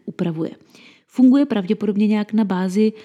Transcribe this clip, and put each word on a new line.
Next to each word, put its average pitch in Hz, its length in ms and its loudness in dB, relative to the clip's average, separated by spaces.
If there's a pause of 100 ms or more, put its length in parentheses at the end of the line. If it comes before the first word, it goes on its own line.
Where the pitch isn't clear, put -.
upravuje. 165 460 -6 (560)
Funguje 262 380 4
pravděpodobně 208 640 -2
nějak 208 260 -2
na 220 100 0
bázi 190 500 0 (120)